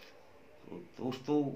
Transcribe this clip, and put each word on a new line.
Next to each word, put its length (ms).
तो 160
दोस्तों, 460